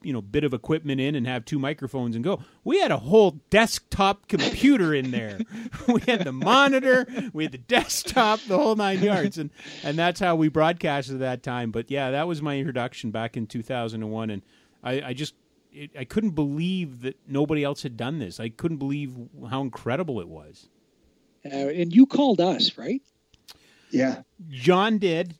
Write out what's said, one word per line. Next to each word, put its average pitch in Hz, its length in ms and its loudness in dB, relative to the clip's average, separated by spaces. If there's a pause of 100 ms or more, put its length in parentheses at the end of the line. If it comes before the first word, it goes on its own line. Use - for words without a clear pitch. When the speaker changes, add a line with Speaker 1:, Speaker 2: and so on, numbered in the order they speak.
Speaker 1:
you 147 100 -6
know, 117 100 -6
bit 104 220 -2
of 131 100 -2
equipment 139 460 -4
in 147 160 -2
and 123 100 -2
have 127 180 -6
two 151 140 -4
microphones 131 560 -4
and 117 100 -4
go. 190 160 -2 (220)
We 311 180 0
had 277 120 2
a 180 60 0
whole 175 420 4 (100)
desktop 196 800 2
computer 196 680 4
in 131 160 0
there. 110 340 -4
<laughs> - 40 -14 (400)
We 233 140 4
had 226 200 2
the 143 100 -4
monitor, 254 720 4 (280)
we 156 100 -4
had 151 100 -2
the 131 60 -12
desktop, 220 880 2
the 196 100 2
whole 220 200 4
nine 190 260 0
yards. 202 360 2
And, 147 120 -6 (320)
and 151 160 -4
that's 170 220 0
how 175 160 2
we 156 120 4
broadcasted 147 680 0
that 127 240 -4
time. 123 300 -4
But 113 180 -6
yeah, 135 220 -2
that 151 160 0
was 165 120 -4
my 143 180 -2
introduction 123 520 -4
back 113 260 -6
in 113 120 -6
two 120 140 -8
thousand 113 420 -6
and 107 80 -6
one. 110 180 -4
And 101 120 -8 (420)
I, 131 180 -4
I 127 120 -8
just, 143 200 -8 (380)
it, 147 260 -18
I 131 60 -10
couldn't 214 280 -2
believe 151 720 -2
that 127 140 -6 (100)
nobody 147 380 0
else 143 180 -4
had 120 140 -8
done 127 240 -6
this. 90 200 -8
I 113 100 -6
couldn't 165 280 -4
believe 139 340 -6 (360)
how 135 140 -4
incredible 131 580 -4
it 85 80 -10
was. 78 400 -20 (760)
Speaker 2:
Uh, - 40 -14
and 147 460 -2
you 262 120 12
called 254 340 2
us, - 380 0
right? 247 240 -6 (880)
Speaker 3:
Yeah. 131 320 0 (260)
Speaker 1:
John 180 500 4
did. 175 420 0